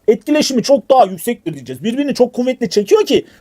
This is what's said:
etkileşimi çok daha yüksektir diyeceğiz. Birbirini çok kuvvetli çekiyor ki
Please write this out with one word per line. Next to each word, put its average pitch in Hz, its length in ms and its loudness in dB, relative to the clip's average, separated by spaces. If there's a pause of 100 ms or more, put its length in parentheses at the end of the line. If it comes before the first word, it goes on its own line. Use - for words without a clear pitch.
etkileşimi 262 540 0
çok 269 280 0
daha 254 140 6
yüksektir 185 500 -6
diyeceğiz. 131 300 -14
Birbirini 262 300 -2
çok 240 180 0
kuvvetli 247 380 -4
çekiyor 339 360 2
ki 214 180 0 (160)